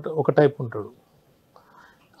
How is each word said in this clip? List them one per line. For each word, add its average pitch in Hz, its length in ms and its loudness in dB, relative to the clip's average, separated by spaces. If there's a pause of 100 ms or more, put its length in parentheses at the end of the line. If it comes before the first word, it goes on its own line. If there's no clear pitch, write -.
ఒక 156 240 0
టైప్ 143 280 4
ఉంటాడు. 110 300 -8 (1300)